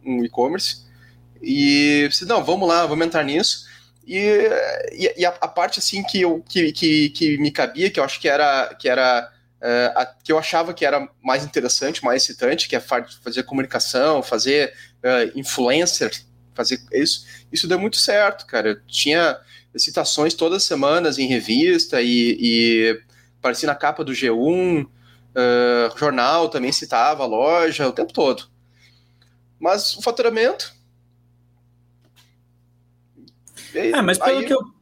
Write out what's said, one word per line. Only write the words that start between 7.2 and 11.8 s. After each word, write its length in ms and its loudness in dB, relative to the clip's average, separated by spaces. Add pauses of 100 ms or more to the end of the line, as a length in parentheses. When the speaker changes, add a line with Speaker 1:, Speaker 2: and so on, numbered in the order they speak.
Speaker 1:
me 140 0
cabia, 380 -2
que 100 -4
eu 40 4
acho 160 -6
que 100 0
era, 460 2
que 120 -6
era, 440 2 (300)
eh, 340 0
a, 100 2
que 260 -6
eu 60 4
achava 360 -2
que 120 -4
era 240 0 (140)
mais 200 0
interessante, 640 -2